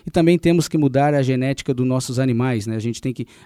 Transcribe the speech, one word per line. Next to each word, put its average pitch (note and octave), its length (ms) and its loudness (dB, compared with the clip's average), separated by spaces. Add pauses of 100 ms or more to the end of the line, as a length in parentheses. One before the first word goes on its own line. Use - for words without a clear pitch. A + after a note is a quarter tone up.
e - 40 -12
também E3+ 260 4
temos E3+ 320 2
que - 80 -4
mudar C#3+ 380 2
a C#3 80 2
genética C3 500 -2
dos B2+ 140 -2
nossos B2+ 320 -2
animais, B2 480 -2
né? A2+ 100 -4
A A2 40 -6
gente A2+ 200 -6
tem C3 140 -6
que, A#2 120 -10 (180)